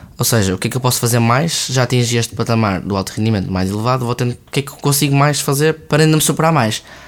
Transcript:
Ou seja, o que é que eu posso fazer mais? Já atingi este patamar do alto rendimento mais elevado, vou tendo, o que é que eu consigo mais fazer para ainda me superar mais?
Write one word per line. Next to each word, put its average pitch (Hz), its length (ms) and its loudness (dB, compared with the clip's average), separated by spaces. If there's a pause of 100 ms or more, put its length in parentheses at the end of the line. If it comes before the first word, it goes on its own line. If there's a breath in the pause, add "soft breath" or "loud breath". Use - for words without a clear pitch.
(180 loud breath)
Ou 120 60 -2
seja, 98 300 2
o 95 40 -6
que - 80 -6
é 113 40 -2
que - 60 -6
eu 123 40 -2
posso 123 180 0
fazer 120 220 0
mais? 127 500 0
Já 131 140 2
atingi 120 320 0
este 117 180 -2
patamar 113 460 0
do 98 160 -4
alto 95 200 -4
rendimento 107 360 0
mais 92 180 -2
elevado, 120 340 -2
vou 120 100 -2
tendo, 123 180 -4
o - 180 -16
que 143 100 -2
é - 20 -6
que 139 80 -10
eu - 60 -20
consigo 143 380 0
mais 143 260 2
fazer 147 340 0
para 151 280 0
ainda 156 140 4
me 151 60 2
superar 156 300 2
mais? 117 300 0 (260 loud breath)